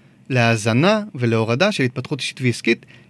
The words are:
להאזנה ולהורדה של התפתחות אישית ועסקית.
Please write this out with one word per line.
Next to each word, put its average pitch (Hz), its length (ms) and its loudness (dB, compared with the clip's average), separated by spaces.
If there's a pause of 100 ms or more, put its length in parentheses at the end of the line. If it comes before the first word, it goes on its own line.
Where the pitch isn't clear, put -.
(300)
להאזנה 120 720 2 (120)
ולהורדה 120 580 0
של 139 120 -2
התפתחות 127 360 -6
אישית - 220 -10
ועסקית. 127 440 -2 (240)